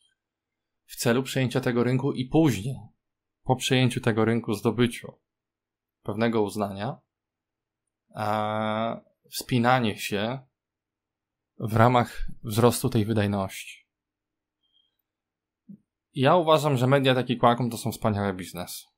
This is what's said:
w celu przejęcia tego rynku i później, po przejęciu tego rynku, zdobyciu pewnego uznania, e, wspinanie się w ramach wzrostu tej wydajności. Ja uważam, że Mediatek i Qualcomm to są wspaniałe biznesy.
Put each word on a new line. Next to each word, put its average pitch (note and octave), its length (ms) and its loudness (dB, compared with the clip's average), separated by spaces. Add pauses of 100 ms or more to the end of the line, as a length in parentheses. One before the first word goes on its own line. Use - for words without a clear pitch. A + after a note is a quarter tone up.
(840)
w - 100 -20
celu B2 280 0
przejęcia C3 380 -2
tego A#2+ 220 0
rynku B2+ 300 0
i C3 120 -6
później, C3 540 0 (640)
po B2+ 120 0
przejęciu B2+ 460 0
tego A2 240 2
rynku, A2+ 280 0
zdobyciu A2+ 680 -2 (840)
pewnego A2+ 380 0
uznania, G2+ 600 -4 (1120)
e, G#2+ 840 -4 (280)
wspinanie A#2+ 680 0
się A2 420 -4 (1200)
w A2 160 -4
ramach A#2+ 520 4 (160)
wzrostu A#2 460 2
tej A2+ 160 0
wydajności. G2+ 760 -4 (2250)
Ja C#3 220 4
uważam, D#3 420 4
że B2 100 2
Mediatek C3 420 2
i A#2+ 80 0
Qualcomm A#2+ 320 2
to A2 80 -8
są A2 140 -6
wspaniałe G2+ 420 -2
biznesy. F2 500 -12 (140)